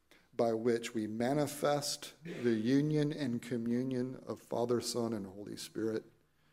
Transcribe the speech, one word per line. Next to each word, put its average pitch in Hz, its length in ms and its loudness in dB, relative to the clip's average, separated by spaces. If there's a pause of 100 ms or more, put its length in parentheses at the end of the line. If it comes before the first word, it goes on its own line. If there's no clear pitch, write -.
(360)
by 117 180 4
which 117 400 2
we 107 140 -2
manifest 139 1040 0 (300)
the 120 100 4
union 143 600 2
and 123 280 -2
communion 123 760 -2 (100)
of 107 120 -6
Father, 120 420 0
Son, 117 320 -2
and 101 120 -4
Holy 101 320 -12
Spirit, 110 460 -4 (480)